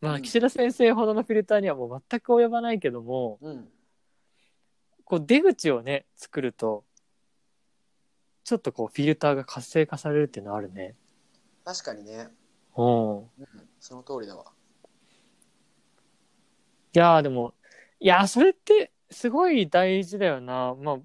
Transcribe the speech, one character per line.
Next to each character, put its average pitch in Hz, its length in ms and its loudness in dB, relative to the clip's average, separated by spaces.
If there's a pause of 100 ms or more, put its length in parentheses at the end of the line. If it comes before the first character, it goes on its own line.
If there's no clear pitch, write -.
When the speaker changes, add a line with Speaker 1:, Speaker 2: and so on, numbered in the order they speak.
Speaker 1:
ま 151 100 -4
あ、 147 40 -4
Speaker 2:
う 139 40 -6
ん。 - 20 -10
Speaker 1:
岸 226 200 -2
田 262 80 4
先 254 240 -2
生 226 180 4
ほ 220 140 0
ど 214 80 0
の 214 100 -2
フ - 60 -8
ィ 220 60 -2
ル 208 100 0
タ 214 100 0
ー 208 40 2
に 196 100 -2
は 143 60 -2
も 123 120 -8
う 127 220 -14
全 240 100 -4
く 240 140 -2
及 233 160 4
ば 233 120 -4
な 233 120 -4
い 208 60 -4
け 143 120 -2
ど 120 100 -8
も、 120 400 -6
Speaker 2:
う 151 80 -16
ん。 120 200 -16 (1400)
Speaker 1:
こ 180 120 0
う、 151 80 -6
出 254 160 4
口 339 300 2
を 120 100 -2
ね、 135 240 -6 (100)
作 - 260 -10
る 123 100 -4
と、 110 320 -4 (1600)
ち - 100 -6
ょ - 40 2
っ - 20 -20
と 127 120 -6
こ 113 140 -6
う、 - 20 -4
フ - 140 -20
ィ 147 60 0
ル 151 80 2
タ 147 180 0
ー - 20 -4
が 135 100 -8
活 - 240 -14
性 160 160 0
化 147 120 -10
さ 156 120 -10
れ 147 120 0
る - 40 0
っ - 20 -2
て - 120 -18
い 98 40 -12
う - 20 -16
の 101 60 -12
は 104 60 -6
あ 104 40 -8
る 92 100 -12
ね。 98 240 -14 (680)
Speaker 2:
確 180 200 -12
か 120 100 -10
に 104 100 -18
ね。 110 240 -16 (480)
Speaker 1:
う 120 80 0
ん。 113 360 0
Speaker 2:
う - 20 -16
ん、 117 80 -20 (500)
そ - 160 -20
の 127 80 -20
通 143 180 -14
り 104 60 -14
だ 98 80 -18
わ。 - 100 -20 (2500)
Speaker 1:
い 170 60 6
や 170 200 8
ー、 - 20 4
で 143 80 -2
も、 123 240 -4 (460)
い - 80 -2
や 180 160 6
ー、 196 40 2
そ 247 160 2
れ 381 60 8
っ 370 40 4
て - 380 2 (180)
す - 200 -6
ご 339 200 2
い 214 200 0
大 185 340 2
事 190 160 -10
だ 196 60 0
よ 139 160 -2
な。 127 380 -4
ま 143 140 -4
あ、 131 120 -6